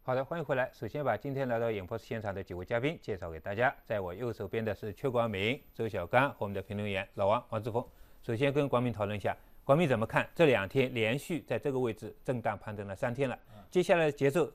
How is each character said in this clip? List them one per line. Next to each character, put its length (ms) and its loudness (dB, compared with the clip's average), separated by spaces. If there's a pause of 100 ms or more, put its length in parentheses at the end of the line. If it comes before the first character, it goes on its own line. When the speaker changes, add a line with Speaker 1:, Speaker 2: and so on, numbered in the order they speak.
Speaker 1:
好 140 -2
的， 100 -2
欢 140 -8
迎 60 -4
回 100 0
来。 180 0
首 160 -8
先 160 -6
把 100 2
今 200 -6
天 140 -2
来 100 0
到 120 2
演 160 -4
播 120 -6
室 80 -12
现 120 -6
场 160 -4
的 80 -6
几 120 -10
位 100 -6
嘉 160 0
宾 220 -2
介 120 -6
绍 160 -8
给 80 -10
大 160 -6
家， 300 0
在 160 -2
我 140 -6
右 180 -4
手 160 -8
边 160 -2
的 100 0
是 200 -8
阙 160 -4
光 200 0
明、 300 0 (140)
周 120 -4
小 200 -4
刚 240 4
和 80 -12
我 80 -4
们 80 -6
的 80 -4
评 160 -8
论 120 -2
员 160 -2 (100)
老 100 2
王、 240 4
王 120 -4
志 80 -6
峰。 140 -2 (380)
首 120 -4
先 160 2
跟 160 2
光 160 2
明 80 0
讨 140 -2
论 100 -4
一 60 -6
下， 160 -2 (280)
光 120 6
明 100 4
怎 120 2
么 80 0
看 280 0
这 120 6
两 200 6
天 280 2
连 240 2
续 240 -6
在 160 -2
这 120 -2
个 80 0
位 140 2
置 320 -10
震 160 -2
荡 180 -2
盘 160 -10
整 120 -8
了 100 -8
三 180 -2
天 140 0
了， 100 -6 (160)
Speaker 2:
嗯。 160 -20
Speaker 1:
接 120 2
下 160 6
来 80 6
的 60 2
节 180 2
奏 240 2